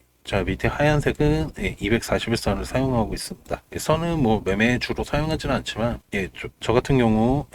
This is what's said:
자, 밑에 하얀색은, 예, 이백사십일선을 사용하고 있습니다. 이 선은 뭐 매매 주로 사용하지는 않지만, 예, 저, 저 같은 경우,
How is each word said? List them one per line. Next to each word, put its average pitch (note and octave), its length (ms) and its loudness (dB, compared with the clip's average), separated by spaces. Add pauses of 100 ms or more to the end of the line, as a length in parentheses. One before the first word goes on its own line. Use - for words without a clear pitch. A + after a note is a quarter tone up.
(240)
자, G2 200 -2
밑에 F#2+ 260 0
하얀색은, D3+ 880 2
예, - 220 -4
이백사십일선을 G#2 840 0
사용하고 B2 500 0
있습니다. - 480 -8 (140)
이 - 40 -8
선은 E3 440 0
뭐 A2 220 4
매매 A2 340 2
주로 A2+ 240 -4
사용하지는 D3 500 -2
않지만, A2 460 -4 (140)
예, F#2+ 160 -4 (100)
저, - 80 -10 (140)
저 - 100 0
같은 B2+ 260 4
경우, A#2 580 4